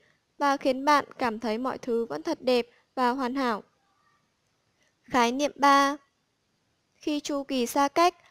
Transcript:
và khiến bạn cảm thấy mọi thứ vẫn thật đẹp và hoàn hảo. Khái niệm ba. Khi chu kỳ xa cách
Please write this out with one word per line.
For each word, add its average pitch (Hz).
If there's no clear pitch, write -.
và 277
khiến 269
bạn 285
cảm 226
thấy 226
mọi 254
thứ 233
vẫn 285
thật 330
đẹp 240
và 247
hoàn 254
hảo. 247
Khái 240
niệm 277
ba. 277
Khi 294
chu 277
kỳ 262
xa 285
cách 349